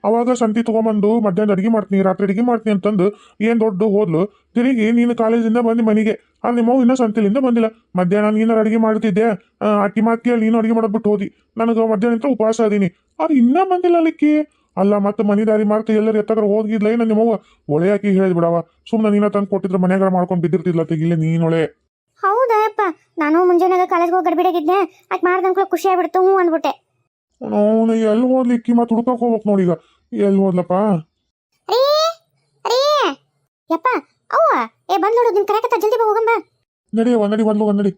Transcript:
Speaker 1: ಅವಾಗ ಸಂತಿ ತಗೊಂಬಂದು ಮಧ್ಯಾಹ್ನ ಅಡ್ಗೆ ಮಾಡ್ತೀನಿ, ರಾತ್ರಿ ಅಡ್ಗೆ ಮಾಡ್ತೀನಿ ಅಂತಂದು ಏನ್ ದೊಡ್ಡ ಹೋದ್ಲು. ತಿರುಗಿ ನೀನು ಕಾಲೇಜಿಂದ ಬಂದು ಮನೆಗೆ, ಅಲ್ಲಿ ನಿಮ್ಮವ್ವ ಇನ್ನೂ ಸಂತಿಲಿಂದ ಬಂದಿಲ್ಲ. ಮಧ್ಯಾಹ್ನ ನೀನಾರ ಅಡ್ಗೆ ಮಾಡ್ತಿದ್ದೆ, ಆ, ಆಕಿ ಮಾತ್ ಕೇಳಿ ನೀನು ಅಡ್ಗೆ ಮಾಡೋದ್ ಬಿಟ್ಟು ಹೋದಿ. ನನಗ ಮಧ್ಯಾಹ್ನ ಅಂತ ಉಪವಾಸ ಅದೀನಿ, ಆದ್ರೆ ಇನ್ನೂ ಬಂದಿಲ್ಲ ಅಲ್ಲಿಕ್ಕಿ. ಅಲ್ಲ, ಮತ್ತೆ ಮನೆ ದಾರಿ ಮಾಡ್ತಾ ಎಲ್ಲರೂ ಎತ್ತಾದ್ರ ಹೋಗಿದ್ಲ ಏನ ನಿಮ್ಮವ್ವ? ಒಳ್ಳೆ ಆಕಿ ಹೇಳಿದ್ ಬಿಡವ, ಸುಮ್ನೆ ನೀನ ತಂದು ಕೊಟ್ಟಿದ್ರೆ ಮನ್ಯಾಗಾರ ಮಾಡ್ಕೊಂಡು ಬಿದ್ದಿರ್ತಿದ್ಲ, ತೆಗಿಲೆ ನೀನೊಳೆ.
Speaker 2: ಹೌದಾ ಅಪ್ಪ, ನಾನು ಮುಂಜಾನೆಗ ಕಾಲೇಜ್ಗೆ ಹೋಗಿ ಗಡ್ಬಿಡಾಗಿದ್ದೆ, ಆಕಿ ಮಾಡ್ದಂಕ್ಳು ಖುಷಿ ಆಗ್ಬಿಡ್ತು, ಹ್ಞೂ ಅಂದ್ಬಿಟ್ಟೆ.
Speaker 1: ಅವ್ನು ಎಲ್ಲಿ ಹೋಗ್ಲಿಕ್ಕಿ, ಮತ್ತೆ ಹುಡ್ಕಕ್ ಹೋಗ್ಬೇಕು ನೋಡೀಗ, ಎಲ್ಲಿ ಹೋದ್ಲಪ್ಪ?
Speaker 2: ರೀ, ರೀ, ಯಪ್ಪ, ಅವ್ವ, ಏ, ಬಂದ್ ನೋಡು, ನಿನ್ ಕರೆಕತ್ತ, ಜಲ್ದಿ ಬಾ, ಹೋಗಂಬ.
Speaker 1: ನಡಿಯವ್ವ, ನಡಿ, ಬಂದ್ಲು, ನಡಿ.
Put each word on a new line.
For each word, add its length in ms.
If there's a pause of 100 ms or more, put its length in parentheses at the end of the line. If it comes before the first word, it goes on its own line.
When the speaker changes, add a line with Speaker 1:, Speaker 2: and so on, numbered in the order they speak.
Speaker 1:
ಅವಾಗ 280
ಸಂತಿ 300
ತಗೊಂಬಂದು 580
ಮಧ್ಯಾಹ್ನ 320
ಅಡ್ಗೆ 160
ಮಾಡ್ತೀನಿ, 340
ರಾತ್ರಿ 220
ಅಡ್ಗೆ 160
ಮಾಡ್ತೀನಿ 340
ಅಂತಂದು 680
ಏನ್ 200
ದೊಡ್ಡ 220
ಹೋದ್ಲು. 440
ತಿರುಗಿ 640
ನೀನು 240
ಕಾಲೇಜಿಂದ 400
ಬಂದು 280
ಮನೆಗೆ, 260 (340)
ಅಲ್ಲಿ 120
ನಿಮ್ಮವ್ವ 240
ಇನ್ನೂ 160
ಸಂತಿಲಿಂದ 400
ಬಂದಿಲ್ಲ. 320 (280)
ಮಧ್ಯಾಹ್ನ 380
ನೀನಾರ 240
ಅಡ್ಗೆ 180
ಮಾಡ್ತಿದ್ದೆ, 480 (380)
ಆ, 40
ಆಕಿ 340
ಮಾತ್ 240
ಕೇಳಿ 160
ನೀನು 180
ಅಡ್ಗೆ 140
ಮಾಡೋದ್ 200
ಬಿಟ್ಟು 180
ಹೋದಿ. 460
ನನಗ 220
ಮಧ್ಯಾಹ್ನ 360
ಅಂತ 120
ಉಪವಾಸ 340
ಅದೀನಿ, 260 (340)
ಆದ್ರೆ 180
ಇನ್ನೂ 260
ಬಂದಿಲ್ಲ 320
ಅಲ್ಲಿಕ್ಕಿ. 440 (360)
ಅಲ್ಲ, 200
ಮತ್ತೆ 260
ಮನೆ 220
ದಾರಿ 200
ಮಾಡ್ತಾ 280
ಎಲ್ಲರೂ 260
ಎತ್ತಾದ್ರ 240
ಹೋಗಿದ್ಲ 440
ಏನ 160
ನಿಮ್ಮವ್ವ? 360 (360)
ಒಳ್ಳೆ 180
ಆಕಿ 160
ಹೇಳಿದ್ 260
ಬಿಡವ, 300 (260)
ಸುಮ್ನೆ 200
ನೀನ 180
ತಂದು 180
ಕೊಟ್ಟಿದ್ರೆ 320
ಮನ್ಯಾಗಾರ 300
ಮಾಡ್ಕೊಂಡು 340
ಬಿದ್ದಿರ್ತಿದ್ಲ, 400
ತೆಗಿಲೆ 340
ನೀನೊಳೆ. 680 (400)
Speaker 2:
ಹೌದಾ 440
ಅಪ್ಪ, 160 (360)
ನಾನು 260
ಮುಂಜಾನೆಗ 420
ಕಾಲೇಜ್ಗೆ 300
ಹೋಗಿ 140
ಗಡ್ಬಿಡಾಗಿದ್ದೆ, 840
ಆಕಿ 140
ಮಾಡ್ದಂಕ್ಳು 400
ಖುಷಿ 220
ಆಗ್ಬಿಡ್ತು, 320
ಹ್ಞೂ 180
ಅಂದ್ಬಿಟ್ಟೆ. 540 (500)
Speaker 1:
ಅವ್ನು 520
ಎಲ್ಲಿ 320
ಹೋಗ್ಲಿಕ್ಕಿ, 460
ಮತ್ತೆ 220
ಹುಡ್ಕಕ್ 260
ಹೋಗ್ಬೇಕು 280
ನೋಡೀಗ, 220 (420)
ಎಲ್ಲಿ 280
ಹೋದ್ಲಪ್ಪ? 320 (1000)
Speaker 2:
ರೀ, 400 (580)
ರೀ, 400 (640)
ಯಪ್ಪ, 140 (440)
ಅವ್ವ, 360 (260)
ಏ, 20
ಬಂದ್ 200
ನೋಡು, 180
ನಿನ್ 120
ಕರೆಕತ್ತ, 360
ಜಲ್ದಿ 160
ಬಾ, 60
ಹೋಗಂಬ. 380 (580)
Speaker 1:
ನಡಿಯವ್ವ, 260
ನಡಿ, 160
ಬಂದ್ಲು, 300
ನಡಿ. 260